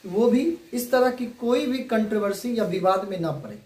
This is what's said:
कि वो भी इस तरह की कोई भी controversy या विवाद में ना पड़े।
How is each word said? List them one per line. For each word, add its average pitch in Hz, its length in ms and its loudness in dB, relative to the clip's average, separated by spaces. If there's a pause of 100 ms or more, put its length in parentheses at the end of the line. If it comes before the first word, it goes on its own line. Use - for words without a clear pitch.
कि 190 80 -12
वो 220 180 4
भी 294 300 2 (140)
इस 240 200 -4
तरह 254 180 4
की 247 160 -4
कोई 247 400 0
भी 254 120 -2
controversy 214 800 -2
या 214 60 0
विवाद 185 440 2
में 185 120 -6
ना 160 120 -2
पड़े। 107 340 -10